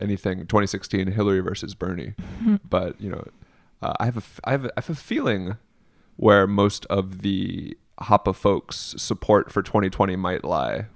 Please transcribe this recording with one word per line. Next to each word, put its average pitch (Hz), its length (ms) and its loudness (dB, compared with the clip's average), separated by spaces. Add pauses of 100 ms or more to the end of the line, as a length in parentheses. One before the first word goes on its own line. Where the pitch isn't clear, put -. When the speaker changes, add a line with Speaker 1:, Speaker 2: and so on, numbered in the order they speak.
Speaker 1:
anything, 95 460 -4
twenty 104 200 4
sixteen 95 420 -2
Hillary 101 320 2
versus 95 340 -6
Bernie, 90 400 -6 (260)
Speaker 2:
<laughs> 214 280 2
Speaker 1:
but, 90 320 0
you 104 100 -8
know, - 140 -8 (580)
uh, - 180 -2
I 117 60 2
have 120 100 0
a - 20 -4
f-, - 260 -12
I 127 80 -2
have 135 120 0
a, 120 40 -6
I - 120 -6
have - 100 -6
a 160 40 -4
feeling 110 640 -2 (600)
where 104 300 8
most 101 400 2
of 95 360 -2
the 95 540 -4 (260)
Hoppe 98 320 2
folks' - 640 -2
support - 540 2
for 101 100 0
twenty 98 280 0
twenty 95 260 0
might 90 280 -2
lie. 71 520 -2